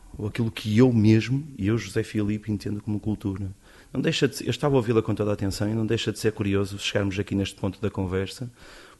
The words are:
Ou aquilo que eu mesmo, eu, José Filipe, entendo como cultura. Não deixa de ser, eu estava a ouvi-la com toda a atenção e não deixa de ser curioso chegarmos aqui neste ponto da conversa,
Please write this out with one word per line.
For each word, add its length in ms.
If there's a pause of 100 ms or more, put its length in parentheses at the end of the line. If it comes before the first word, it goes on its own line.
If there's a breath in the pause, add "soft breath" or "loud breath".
(160)
Ou 120
aquilo 220
que 280
eu 140
mesmo, 520 (140)
eu, 180
José 280
Filipe, 480
entendo 280
como 200
cultura. 500 (420 soft breath)
Não 80
deixa 280
de 80
ser, 100
eu 40
estava 240
a 20
ouvi-la 260
com 100
toda 200
a 20
atenção 340
e 60
não 100
deixa 280
de 80
ser 120
curioso 460
chegarmos 400
aqui 160
neste 220
ponto 240
da 100
conversa, 600 (500 loud breath)